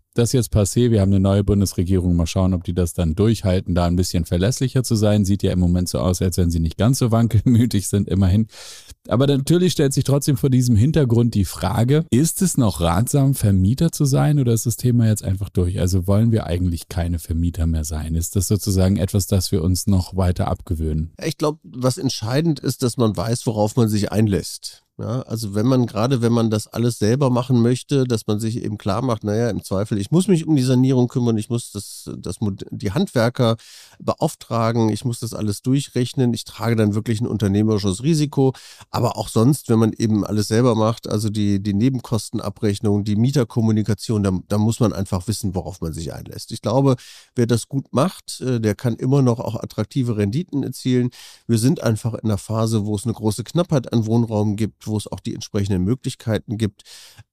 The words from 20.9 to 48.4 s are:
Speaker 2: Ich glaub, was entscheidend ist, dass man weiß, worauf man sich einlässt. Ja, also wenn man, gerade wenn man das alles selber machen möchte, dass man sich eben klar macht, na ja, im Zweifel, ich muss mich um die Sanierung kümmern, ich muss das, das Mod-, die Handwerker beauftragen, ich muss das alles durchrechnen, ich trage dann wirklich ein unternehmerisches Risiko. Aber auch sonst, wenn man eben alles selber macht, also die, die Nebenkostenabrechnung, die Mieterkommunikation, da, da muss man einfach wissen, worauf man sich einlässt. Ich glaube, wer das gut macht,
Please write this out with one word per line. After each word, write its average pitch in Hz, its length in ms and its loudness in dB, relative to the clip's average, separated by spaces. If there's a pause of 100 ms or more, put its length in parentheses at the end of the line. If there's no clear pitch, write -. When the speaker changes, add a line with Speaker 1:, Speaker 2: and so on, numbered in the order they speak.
Speaker 2:
Ich 156 140 -6
glaub, 151 240 -2
was 127 340 -4
entscheidend 135 640 -2
ist, - 240 -6
dass 120 140 0
man 110 200 2
weiß, 90 300 -4
worauf 107 300 0
man 113 120 4
sich 104 220 -2
einlässt. - 720 -2 (180)
Ja, 110 220 -6
also 110 320 -8
wenn 107 120 0
man, 127 200 2
gerade 117 360 0
wenn 117 100 2
man 113 180 2
das 107 160 0
alles 120 320 -2
selber 127 320 2
machen 120 320 2
möchte, 127 400 0
dass 123 240 -2
man 107 140 -2
sich 110 240 -4
eben 107 140 -6
klar 107 220 -2
macht, 123 220 -2
na 104 100 -2
ja, 117 160 0
im 98 140 -4
Zweifel, 101 340 -4
ich 98 140 -4
muss 175 160 2
mich 165 180 4
um 156 120 2
die 127 80 2
Sanierung 127 420 4
kümmern, 120 320 0
ich 104 100 -6
muss 117 220 -4
das, - 480 -12
das - 220 -10
Mod-, 101 320 -6
die 104 180 -6
Handwerker 117 680 0 (420)
beauftragen, 117 880 -2
ich 107 160 -2
muss 120 160 -4
das 117 140 -8
alles 104 280 -4
durchrechnen, 127 720 0
ich - 80 -6
trage 113 320 -4
dann 107 220 2
wirklich 110 240 -2
ein 120 80 -2
unternehmerisches 101 760 0
Risiko. 143 520 0 (360)
Aber - 260 -2
auch 107 120 -6
sonst, 117 400 2
wenn 113 100 4
man 110 140 4
eben 107 340 0
alles 104 220 -2
selber 117 260 2
macht, 110 340 0
also 110 220 -2
die, 101 320 0
die 104 120 -2
Nebenkostenabrechnung, 104 1300 -2
die 104 100 -2
Mieterkommunikation, 110 1080 0
da, 92 120 0 (120)
da 104 100 0
muss 107 220 0
man 110 120 2
einfach 95 360 -6
wissen, 98 260 -4
worauf 90 260 -8
man 80 120 -6
sich 73 200 -10
einlässt. - 380 -16
Ich 113 100 -12
glaube, 127 360 2 (400)
wer 120 100 2
das 117 220 0
gut - 240 -6
macht, - 480 -2